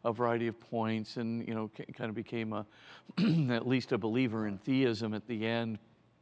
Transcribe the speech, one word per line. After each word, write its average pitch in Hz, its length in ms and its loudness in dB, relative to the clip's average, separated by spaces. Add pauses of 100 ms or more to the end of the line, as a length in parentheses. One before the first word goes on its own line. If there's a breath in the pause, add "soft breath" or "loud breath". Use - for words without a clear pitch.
a 117 80 2
variety 117 340 2
of 113 120 -4
points 110 580 -2
and, 117 300 -4
you 113 80 -4
know, 110 200 -4
ki-, - 180 -12
kind - 160 -6
of 104 60 -4
became 110 380 -4
a, 104 120 -4 (520 loud breath)
<clears throat> 165 340 4
at 120 160 2
least 123 240 2
a 120 60 2
believer 110 500 2
in 101 120 -4
theism 117 540 2
at 104 140 -6
the 110 180 -2
end. 113 340 -2 (420)